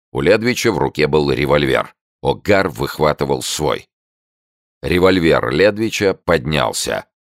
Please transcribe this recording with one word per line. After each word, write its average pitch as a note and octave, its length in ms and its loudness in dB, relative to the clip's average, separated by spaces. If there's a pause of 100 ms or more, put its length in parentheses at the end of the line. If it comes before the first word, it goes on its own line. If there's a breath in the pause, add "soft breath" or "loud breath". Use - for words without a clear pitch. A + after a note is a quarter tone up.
(120)
У B1+ 80 -4
Ледвича A2 500 2
в D#2+ 80 -2
руке C#2 280 0
был C#2+ 260 0
револьвер. C2+ 600 0 (280)
Огар F#2+ 460 0
выхватывал C#2 720 -2
свой. - 460 -4 (960)
Револьвер E2 680 2
Ледвича G2+ 640 0
поднялся. C2 920 -2 (240)